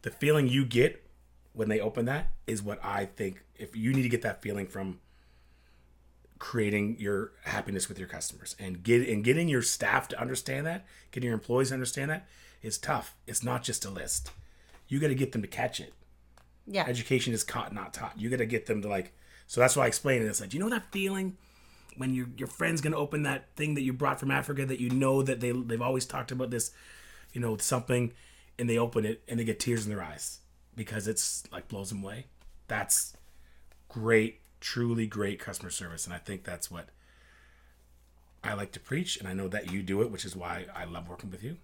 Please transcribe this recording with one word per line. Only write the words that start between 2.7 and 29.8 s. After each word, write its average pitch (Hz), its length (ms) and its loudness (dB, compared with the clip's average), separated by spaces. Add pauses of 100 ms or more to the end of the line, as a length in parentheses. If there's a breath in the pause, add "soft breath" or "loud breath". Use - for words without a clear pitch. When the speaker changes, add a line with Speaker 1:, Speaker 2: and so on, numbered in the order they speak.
Speaker 1:
I 101 220 -2
think, 95 380 -6 (120)
if - 200 -12
you 117 180 2
need 135 80 6
to 123 80 4
get 117 140 2
that 104 180 -2
feeling 101 240 -2
from 95 340 -6 (1400 soft breath)
creating 104 600 2
your 101 340 0 (100)
happiness 101 440 -2
with 92 120 -10
your 90 80 -10
customers - 520 -8
and 90 240 -6
get, 120 240 6
and 104 160 0
getting 156 240 6
your 131 140 4
staff - 460 2
to - 120 -6
understand 131 460 -4
that, 175 200 -4 (260 loud breath)
getting 123 160 -2
your 117 80 2
employees 120 340 2
to 131 60 -2
understand 135 340 -2
that 160 180 -4 (360 loud breath)
is 110 160 -4
tough. - 360 -2 (120)
It's 110 160 -2
not 123 200 -2
just - 220 -2
a 98 60 -8
list. - 400 -4 (560 soft breath)
You 135 120 0
gotta 147 160 2
get 131 160 0
them 110 120 -2
to - 40 -6
catch - 320 -4
it. - 140 -12 (720)
Speaker 2:
Yeah. 196 220 0
Speaker 1:
Education 123 460 2
is 110 100 0
caught, - 300 -4
not 95 200 -10
taught. - 260 -8
You 110 100 -2
gotta 123 180 2
get 113 180 0
them 107 160 0
to, 104 60 -4
like, 98 260 -2 (320 loud breath)
so - 160 2
that's 127 140 8
why 139 100 6
I - 20 4
explained 123 360 2
it. 110 40 2
It's - 140 0
like, 98 120 -8
"You 151 60 -2
know 208 100 2
that 233 220 -2
feeling 190 460 -2 (580 loud breath)
when 131 180 0
your, 127 140 -2 (100)
your 131 100 -4
friend's 165 340 0
gonna 156 160 2
open 147 260 0
that 135 320 -2
thing 151 180 0
that 143 80 0
you 131 120 2
brought 135 260 0
from 135 100 0
Africa 139 360 0
that 131 140 -2
you 123 120 2
know 135 320 6
that 131 160 2
they, 123 120 2
they've 117 300 0
always 127 240 2
talked 131 260 -6
about 127 200 -2
this, 113 200 -2 (640 loud breath)
you 123 80 -4
know, 110 160 0
something, 123 540 2 (480 loud breath)
and 120 100 2
they 117 80 4
open 117 280 2
it 113 220 -2
and 117 120 -2
they 117 60 0
get 110 140 0
tears 113 260 2